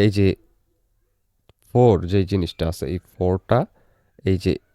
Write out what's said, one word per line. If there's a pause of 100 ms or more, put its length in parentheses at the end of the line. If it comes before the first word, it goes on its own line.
এই
যে (1400)
ফোর (160)
যেই
জিনিসটা
আছে,
এই (140)
ফোরটা (680)
এই
যে (220)